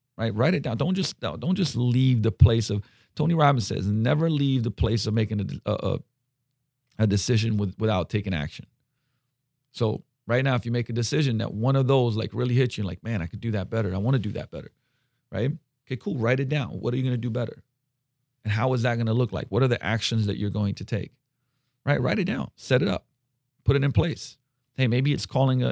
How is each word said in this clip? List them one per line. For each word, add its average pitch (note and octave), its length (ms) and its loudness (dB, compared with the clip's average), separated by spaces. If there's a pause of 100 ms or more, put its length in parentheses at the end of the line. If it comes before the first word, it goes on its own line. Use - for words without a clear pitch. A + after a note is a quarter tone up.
(160)
right? A2+ 200 -4
Write C3+ 180 2
it C#3+ 80 -2
down. A#2+ 160 -4
Don't F3+ 160 0
just, - 260 -4
don't A2 360 -4
just F3+ 200 -2
leave B2 460 2
the A2 100 2
place A#2 380 6
of, G2+ 140 -2 (320)
Tony D#3+ 180 0
Robbins C#3+ 320 4
says, - 220 -2
"Never C3 420 2
leave C#3 320 2
the A#2+ 80 0
place A2 380 0
of G#2+ 80 0
making G#2 500 -2
a, G#2+ 60 0
a, - 20 2
a, G2 260 -2 (1000)
a A2 80 4
decision G#2+ 500 0
with, G2+ 220 -2
without G#2 320 0
taking F#2+ 240 -2
action." - 320 -6 (1040)
So - 320 -2 (240)
right B2 160 2
now, C3+ 100 2
if A#2 120 -2
you A#2 60 -4
make A#2+ 180 -2
a A#2 40 -6
decision A#2 460 0
that - 140 -4
one A#2+ 220 0
of C3+ 120 2
those, B2 300 4
like, - 160 -4
really B2 200 -2
hits B2+ 240 2
you, G#2+ 60 -4
like, F#2 200 -6
"Man, A2 180 -4
I E2 40 -4
could G2 140 -10
do A#2 120 -6
that F#2+ 200 -4
better. G#2 240 -2
I - 20 -2
wanna A#2+ 220 0
do G2 140 -4
that - 180 -10
better," - 200 -12 (600)
right? A#2 200 -2 (360)
Okay, B2+ 80 -8
cool. E3 220 -6
Write B2 220 2
it C3+ 100 -4
down. C#3 220 -4 (100)
What A#2+ 120 -2
are C3 40 -2
you C3 60 -2
gonna B2+ 140 0
do A#2 140 -4
better? A#2+ 320 -6 (800)
And G#2 100 -2
how B2 200 2
is A#2+ 100 0
that A#2+ 140 0
gonna A2+ 160 0
look A#2+ 180 2
like? D#2 160 -6
What A#2+ 160 2
are C3 60 4
the - 140 -2
actions A2 440 0
that - 100 -2
you're G#2 140 -2
going G#2 240 -2
to - 100 -10
take? - 280 -6 (720)
Right? C#3+ 160 0
Write D#3 160 0
it F3+ 80 0
down. G#3+ 300 -4
Set - 260 0
it - 60 0
up. - 180 -4 (580)
Put C3+ 120 2
it C#3 80 0
in C#3+ 80 2
place. - 460 -2 (360)
Hey, C3 140 0
maybe C3+ 260 2
it's - 140 -4
calling C3 340 2
a, B2 100 0